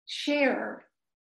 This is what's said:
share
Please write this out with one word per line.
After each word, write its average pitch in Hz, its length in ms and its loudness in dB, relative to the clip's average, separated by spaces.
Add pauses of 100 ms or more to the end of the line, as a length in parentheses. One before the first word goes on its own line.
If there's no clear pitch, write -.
share 277 800 0 (480)